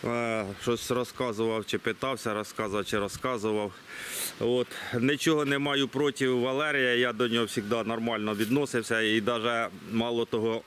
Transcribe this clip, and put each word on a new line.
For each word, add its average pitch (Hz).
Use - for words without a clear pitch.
Е, 117
щось 120
розказував, 113
чи 107
питався, 117
розказував, 104
чи 110
розказував. 104
От. 120
Нічого 147
не 139
маю 139
проти 139
Валерія, 131
я 123
до 117
нього 117
завжди 110
нормально 110
відносився. 113
І 110
навіть, 117
мало 117
того 113